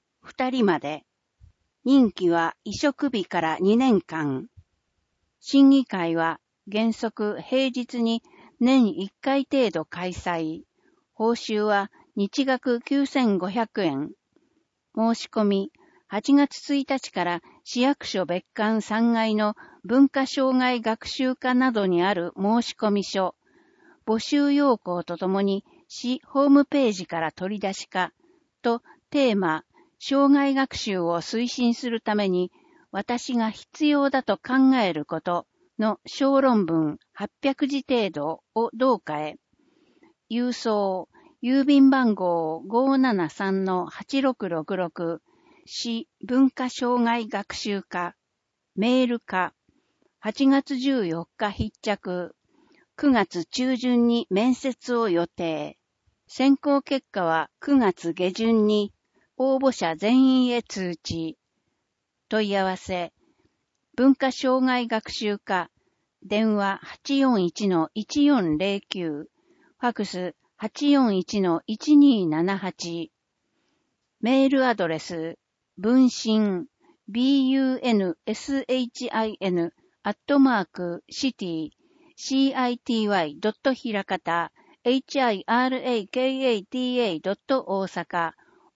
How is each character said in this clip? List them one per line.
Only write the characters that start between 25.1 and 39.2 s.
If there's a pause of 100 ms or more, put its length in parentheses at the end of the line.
と
も
に (240)
市
ホ
ー
ム
ペ
ー
ジ
か
ら
取
り
出
し
か (500)
と、 (280)
テ
ー
マ、 (340)
生
涯
学
習
を
推
進
す
る
た
め
に (400)
私
が
必
要
だ
と
考
え
る
こ
と (320)
の
小
論
文 (140)
八 (120)
百
字
程
度 (120)
を
ど
う
か